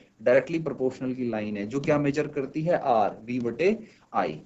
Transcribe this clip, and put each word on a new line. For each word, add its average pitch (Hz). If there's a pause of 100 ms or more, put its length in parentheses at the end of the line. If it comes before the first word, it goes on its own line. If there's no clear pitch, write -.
(240)
Directly 135
proportional 131
की 127
line 107
है, 104
जो 139
क्या 147
measure 147
करती 143
है, 160
R, 110
V 123
बटे 165 (360)
आई। 87